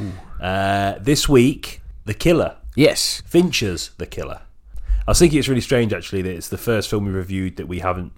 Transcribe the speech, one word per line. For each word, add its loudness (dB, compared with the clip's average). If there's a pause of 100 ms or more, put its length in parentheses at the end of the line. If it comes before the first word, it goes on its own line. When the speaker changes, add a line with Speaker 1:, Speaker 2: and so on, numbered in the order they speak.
Speaker 1:
Ooh. -10
Speaker 2:
Uh, 0
this 2
week, 4 (240)
The -6
Killer. 2 (200)
Speaker 1:
Yes. 2
Speaker 2:
Fincher's 0
The -8
Killer. -10 (680)
I 2
was 4
thinking 6
it's 0
really 2
strange, 2
actually, -4
that -4
it's -10
the -6
first -2
film 0
we -2
reviewed -4
that -10
we -6
haven't -4